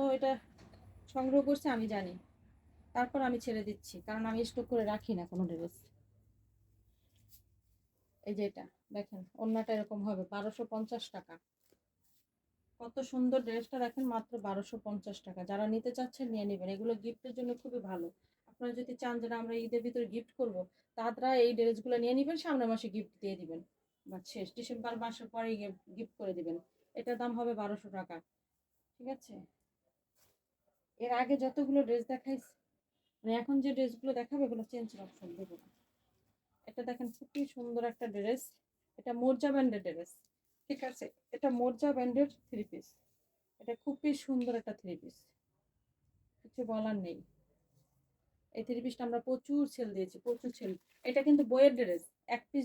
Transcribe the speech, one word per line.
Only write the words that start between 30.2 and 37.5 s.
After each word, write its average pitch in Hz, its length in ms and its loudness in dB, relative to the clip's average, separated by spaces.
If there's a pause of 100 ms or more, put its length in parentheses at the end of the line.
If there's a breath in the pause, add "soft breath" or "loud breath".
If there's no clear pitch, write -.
এর 240 120 -2 (100)
আগে 254 220 4
যতগুলো 277 440 2
ড্রেস 233 160 2 (100)
দেখাইছি, 254 380 -6 (720)
মানে 220 180 0
এখন 277 220 2
যে 277 140 2
ড্রেসগুলো 262 420 0
দেখাবো, 277 280 -2
এগুলো 226 240 -4
চেঞ্জের 233 340 -8
অপশন 185 240 -16 (100)
দেবো 180 220 -10
না। - 60 -20 (1000)
এটা 220 220 -6
দেখেন, 247 260 -6
খুবই - 280 -6 (120)